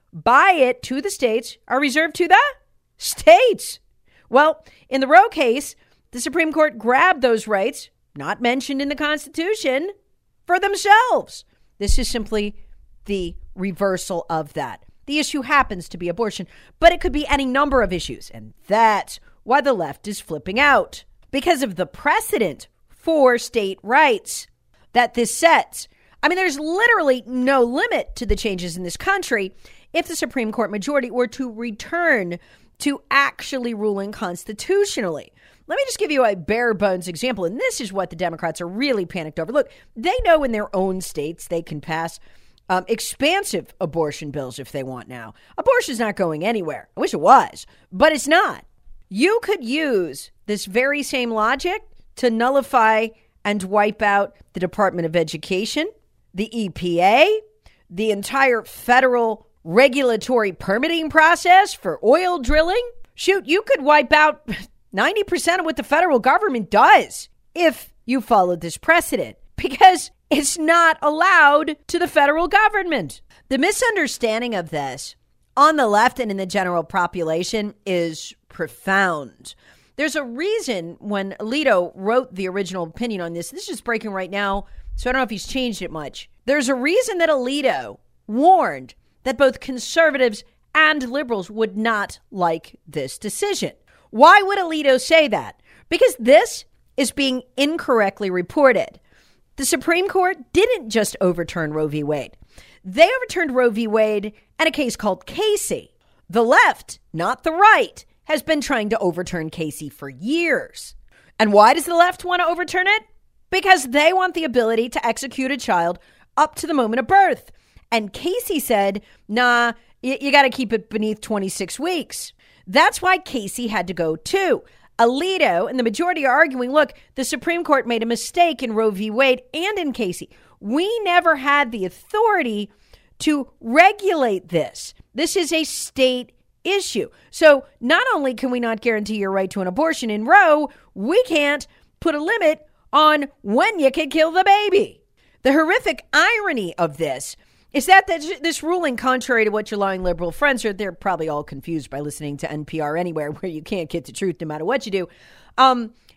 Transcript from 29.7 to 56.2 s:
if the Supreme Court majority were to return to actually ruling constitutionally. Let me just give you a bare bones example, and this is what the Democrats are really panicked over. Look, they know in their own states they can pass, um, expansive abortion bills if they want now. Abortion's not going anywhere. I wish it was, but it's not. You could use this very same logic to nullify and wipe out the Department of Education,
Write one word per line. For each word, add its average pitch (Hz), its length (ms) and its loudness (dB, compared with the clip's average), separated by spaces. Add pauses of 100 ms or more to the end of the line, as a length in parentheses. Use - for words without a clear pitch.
if 330 140 -2
the 339 80 -10
Supreme 240 380 -4
Court 214 180 -4
majority 247 400 -4
were 247 160 -2
to 247 240 -10
return 226 880 -4 (400)
to 277 320 -4
actually 262 640 -2
ruling 202 380 -4
constitutionally. 214 1200 -4 (340)
Let 330 100 -4
me 554 80 0
just 523 140 -8
give 320 120 -2
you 262 140 4
a 208 120 0
bare 220 380 -2
bones 185 340 -2
example, 190 360 -6
and 208 140 -4
this 508 220 -4
is 190 120 -10
what 190 180 -4
the 175 60 -16
Democrats 165 440 -6
are 175 80 -8
really 214 380 -2
panicked 160 340 -8
over. 165 120 -6
Look, 285 180 0 (260)
they 302 280 -2
know 320 200 2
in 240 80 -4
their 208 220 -6
own 185 260 -2
states 160 480 -10
they 170 140 -6
can 156 180 -12
pass, 165 380 -8 (500)
um, 185 200 0
expansive 294 920 -4
abortion 156 500 -6
bills 131 280 -10
if 131 140 -16
they 139 100 -8
want 127 260 -12
now. 117 260 -16 (240)
Abortion's 330 420 0
not 220 160 -4
going 165 280 -4
anywhere. 180 520 -6
I - 40 -8
wish 320 140 -4
it 156 60 -4
was, 160 460 4 (240)
but 269 220 2
it's 269 160 -6
not. 330 360 2 (440)
You 359 340 0
could 370 220 -4
use 226 640 -4 (160)
this 208 200 -6
very 262 360 -2
same 247 280 -4
logic 262 520 -2 (340)
to 240 140 0
nullify 226 800 2 (360)
and 208 180 -2
wipe 208 400 0
out 202 320 0 (200)
the 175 60 -6
Department 175 460 -2
of 160 80 -6
Education, 185 760 -2 (460)